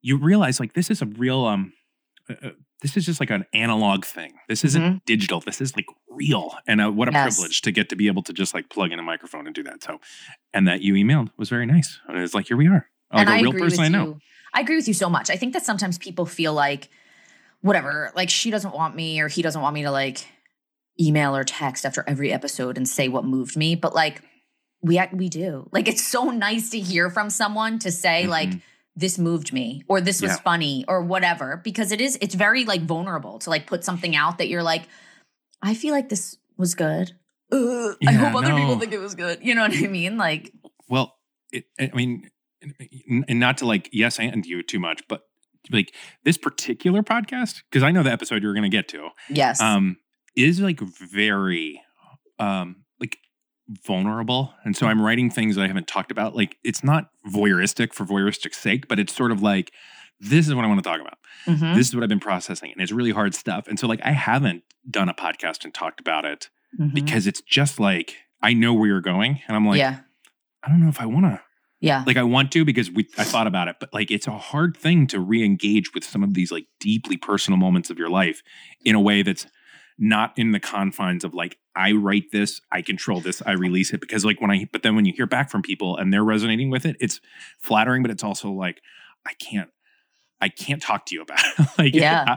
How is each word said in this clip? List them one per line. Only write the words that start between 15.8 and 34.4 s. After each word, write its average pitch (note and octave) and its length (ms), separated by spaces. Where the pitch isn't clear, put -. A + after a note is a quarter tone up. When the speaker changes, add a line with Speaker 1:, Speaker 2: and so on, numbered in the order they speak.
Speaker 2:
people F3+ 260
feel D#3+ 300
like, C#3+ 340
whatever, D3+ 540
like, F3+ 140
she - 200
doesn't G3 240
want D#3 220
me D#3+ 240
or D3+ 80
he E3+ 140
doesn't D#3 180
want D3 140
me D3+ 80
to, D3 80
like, C3+ 340
email D3+ 380
or C3+ 80
text C3+ 400
after C3+ 220
every C#3 260
episode C3 460
and B2+ 100
say C3+ 200
what B2+ 140
moved C3 320
me. D#3 200
But, E3+ 200
like, D#3 280
we E3+ 180
ac-, F3+ 160
we F#3 140
do. D#3 420
Like, G3 160
it's A3 160
so B3+ 280
nice A3 400
to A3+ 100
hear F3 300
from G#3 180
someone A3 520
to F#3 120
say, F3 300
Speaker 1:
Mm-hmm. F3+ 80
Speaker 2:
like, D#3+ 200
"This D#3 220
moved E3 340
me," C3 360
or, F#3+ 120
"This F#3 220
was F#3+ 100
Speaker 1:
Yeah. F3+ 60
Speaker 2:
funny," D3+ 500
or - 140
whatever, F3 600
because G#3 300
it G#3+ 80
is, C4 220
it's G#3 120
very, G#3+ 300
like, F#3+ 180
vulnerable D#3+ 580
to, D#3+ 100
like, D3+ 160
put F3 180
something F3 320
out D#3+ 220
that E3+ 100